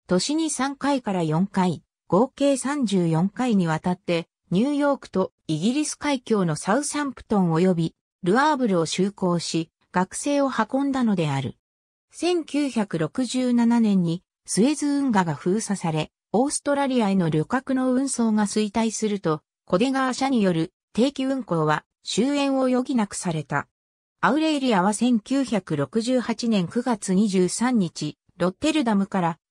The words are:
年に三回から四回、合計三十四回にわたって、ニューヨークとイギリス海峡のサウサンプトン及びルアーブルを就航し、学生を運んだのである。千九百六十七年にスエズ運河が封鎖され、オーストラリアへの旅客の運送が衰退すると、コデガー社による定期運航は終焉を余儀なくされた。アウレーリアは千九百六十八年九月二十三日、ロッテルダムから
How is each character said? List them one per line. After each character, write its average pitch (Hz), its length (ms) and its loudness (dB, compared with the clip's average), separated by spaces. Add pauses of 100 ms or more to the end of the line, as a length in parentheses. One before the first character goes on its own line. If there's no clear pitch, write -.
年 185 280 0
に 320 140 -2
三 269 260 -4
回 277 260 -2
か 202 120 -4
ら 180 100 -2
四 160 240 0
回、 180 360 -2 (240)
合 220 220 4
計 277 280 2
三 277 280 -2
十 190 220 2
四 165 220 2
回 247 260 0
に 180 120 4
わ 156 120 0
た 180 120 -2
っ 180 40 0
て、 170 320 -4 (240)
ニ 196 140 2
ュ 285 60 0
ー - 20 0
ヨ 285 220 2
ー - 20 -14
ク - 140 -18
と 185 220 -2 (140)
イ 156 120 -2
ギ 214 140 0
リ 302 120 0
ス - 100 -8
海 285 260 -2
峡 202 240 0
の 156 100 0
サ 190 200 -2
ウ 285 80 -2
サ 294 200 -4
ン 269 100 -6
プ - 100 -18
ト 202 180 0
ン 170 120 2
及 185 200 2
び 165 220 -2 (280)
ル 185 160 2
ア 302 140 2
ー 277 40 -2
ブ 254 100 0
ル 185 120 2
を 160 60 0
就 185 260 -2
航 175 280 -2
し、 165 300 -4 (220)
学 180 240 -2
生 285 260 0
を 269 80 0
運 262 400 -2
ん - 20 -2
だ 262 120 -2
の 214 120 2
で 160 140 0
あ 135 100 -2
る。 131 160 -6 (560)
千 339 320 -2
九 285 260 -2
百 214 280 -2
六 160 280 -2
十 254 280 0
七 233 260 4
年 202 240 4
に 170 200 -2 (220)
ス - 180 0
エ 285 120 2
ズ 294 120 -2
運 277 240 0
河 190 140 2
が 156 100 -2
封 185 240 -2
鎖 202 180 -4
さ 165 140 -4
れ、 156 200 -4 (220)
オ 254 140 2
ー - 20 -2
ス - 120 -6
ト 285 140 0
ラ 277 120 0
リ 254 140 2
ア 202 80 2
へ 196 60 2
の 175 140 2
旅 156 160 0
客 247 300 -2
の 254 180 0
運 262 160 0
送 226 240 0
が 214 120 2
衰 214 260 -2
退 226 200 -2
す - 160 -4
る 202 120 -2
と、 156 220 -2 (240)
コ 180 120 0
デ 254 140 2
ガ 262 180 0
ー 247 40 -4
社 269 160 -2
に 240 140 2
よ 185 100 2
る 165 200 -2 (200)
定 269 200 2
期 262 100 -4
運 262 200 -2
航 160 220 0
は 151 200 0 (200)
終 262 260 0
焉 277 220 0
を 262 120 0
余 254 180 0
儀 262 120 -4
な 214 120 0
く - 80 -14
さ 185 160 -6
れ 156 120 -4
た。 143 240 -4 (520)
ア 180 120 4
ウ 294 80 2
レ 311 180 2
ー - 20 0
リ 254 140 2
ア 180 80 4
は 208 120 2
千 240 260 2
九 269 240 -2
百 196 320 -2
六 143 260 -2
十 247 200 0
八 226 280 -4
年 196 180 2
九 233 140 -4
月 226 320 -2
二 208 140 4
十 185 220 2
三 247 280 0
日、 156 400 -4 (200)
ロ 175 100 0
ッ 185 40 0
テ 302 220 -2
ル 302 100 2
ダ 226 120 2
ム 196 100 2
か 190 160 -2
ら 165 160 -2 (140)